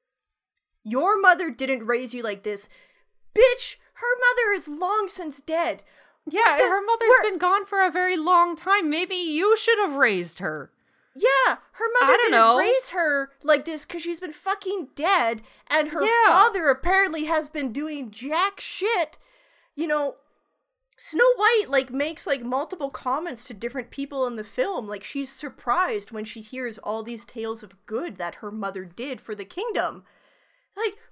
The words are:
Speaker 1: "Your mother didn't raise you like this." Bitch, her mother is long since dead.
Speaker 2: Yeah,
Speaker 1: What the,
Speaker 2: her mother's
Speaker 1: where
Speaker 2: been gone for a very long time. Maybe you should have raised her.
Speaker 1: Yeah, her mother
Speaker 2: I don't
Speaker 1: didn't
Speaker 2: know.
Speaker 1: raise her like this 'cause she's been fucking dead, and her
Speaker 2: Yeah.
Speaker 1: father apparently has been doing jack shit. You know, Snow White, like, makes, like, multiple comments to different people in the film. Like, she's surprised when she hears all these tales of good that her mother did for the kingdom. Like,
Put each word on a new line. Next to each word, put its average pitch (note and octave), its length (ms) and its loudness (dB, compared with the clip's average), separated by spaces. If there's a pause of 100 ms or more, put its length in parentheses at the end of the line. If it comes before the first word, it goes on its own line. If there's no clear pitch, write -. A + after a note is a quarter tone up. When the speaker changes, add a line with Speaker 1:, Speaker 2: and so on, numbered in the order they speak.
(840)
Speaker 1:
"Your D4+ 360 0
mother F4 300 4
didn't B3+ 380 -4
raise B3 260 -4
you B3 80 -10
like G3+ 220 -8
this." G#3 260 -8 (640)
Bitch, B4 440 4 (180)
her A#4 120 -6 (120)
mother A#4+ 340 2
is F#4 140 -6
long F#4 420 -2
since D#4+ 320 -10
dead. D#4+ 400 -4 (460)
Speaker 2:
Yeah, E4 140 -2
Speaker 1:
What E4+ 160 4
the, F#4 120 4
Speaker 2:
her G4 160 2
mother's A4+ 240 0
Speaker 1:
where B4+ 220 8
Speaker 2:
been F#4+ 60 -4
gone F#4+ 300 2
for G4 180 2
a F4+ 60 2
very F#4 260 0
long F4 380 4
time. F#4+ 340 0
Maybe F4 260 -2
you F4+ 400 2
should A4+ 220 2
have F4+ 180 0
raised G3+ 440 0
her. D#3 320 -8 (440)
Speaker 1:
Yeah, B4 420 2 (160)
her A4 120 -4 (140)
mother - 140 6
Speaker 2:
I - 40 6
don't - 60 -
Speaker 1:
didn't G4+ 80 2
Speaker 2:
know. A3+ 260 6
Speaker 1:
raise A#4 320 2
her D4 420 -2 (120)
like D4 220 2
this D#4 200 -8
'cause E4+ 160 -10
she's E4+ 180 -6
been D#4 140 -10
fucking F#4+ 640 -6
dead, C#4 480 0 (260)
and D4 200 0
her E4+ 140 -2
Speaker 2:
Yeah. A4+ 220 4
Speaker 1:
father F#4+ 440 6
apparently D#4+ 560 2
has D#4 220 0
been C#4 240 -6
doing C#4+ 400 -8
jack D#4+ 480 -2
shit. - 580 -2 (580)
You D#4 120 -4
know, D4 280 -2 (840)
Snow A#4+ 380 2
White, G#4 320 2
like, C4+ 240 -2
makes, D4 340 -4
like, C#4 160 -2
multiple C#4 480 -4
comments C4+ 560 -6
to - 80 -12
different A#3 380 -10
people C4+ 340 -4
in A#3+ 120 -4
the G#3+ 80 -8
film. D4 420 -4
Like, G3+ 160 -10
she's C#4 280 -8
surprised C4 800 -4
when G#3+ 140 -8
she A3 160 -14
hears A#3+ 380 -10
all A3 240 -6
these A3 220 -10
tales A3 380 -10
of - 220 -20
good A3+ 320 -6
that F3 180 -8
her G#3 160 -12
mother G3 340 -8
did A#3 360 -10
for G#3+ 140 -12
the G3 100 -10
kingdom. A3 600 -6 (680)
Like, G#4 220 -4 (140)